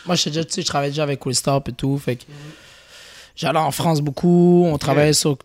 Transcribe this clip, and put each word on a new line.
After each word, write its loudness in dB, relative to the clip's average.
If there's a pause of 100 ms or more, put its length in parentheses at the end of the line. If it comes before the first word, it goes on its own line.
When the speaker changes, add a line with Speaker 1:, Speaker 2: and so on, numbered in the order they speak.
Speaker 1:
moi, -2
j'étais -2
déjà, -4
tu -12
sais, -6
je -10
travaillais -2
déjà -4
avec -4
Cool -6
Stop -2
et -6
tout, -2
fait -4
que -10
Speaker 2:
Mhm. -20 (1000)
Speaker 1:
j'allais -2
en 0
France 0
beaucoup, 4
on 0
Speaker 3:
Ok. -4
Speaker 1:
travaillait 2
sur, 0
tu -20